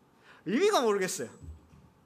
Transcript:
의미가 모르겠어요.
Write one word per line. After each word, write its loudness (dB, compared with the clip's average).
의미가 2
모르겠어요. -2